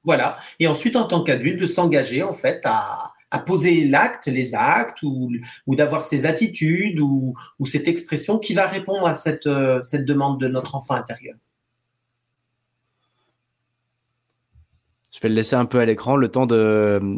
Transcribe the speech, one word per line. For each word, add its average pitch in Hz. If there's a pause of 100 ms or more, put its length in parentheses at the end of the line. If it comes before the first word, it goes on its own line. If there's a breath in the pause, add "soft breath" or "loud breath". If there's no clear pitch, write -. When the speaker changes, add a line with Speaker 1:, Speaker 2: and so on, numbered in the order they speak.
Speaker 1:
Voilà. 131 (220 loud breath)
Et 165
ensuite, 190
en 226
tant 170
qu'adulte, 147
de 170
s'engager, 147
en 196
fait, -
à, 110 (180 soft breath)
à 139
poser 165
l'acte, 139
les 123
actes, 117
ou, 127 (360 loud breath)
ou 135
d'avoir 147
ses 143
attitudes, 165
ou, 135 (240 loud breath)
ou 139
cette 143
expression 170
qui -
va 190
répondre 190
à 160
cette, 156
euh, 135
cette 139
demande 139
de 131
notre 127
enfant 135
intérieur. 117 (3750)
Speaker 2:
Je -
vais 113
le 110
laisser 110
un 123
peu 123
à 117
l'écran, 113
le 127
temps 127
de, 107 (180)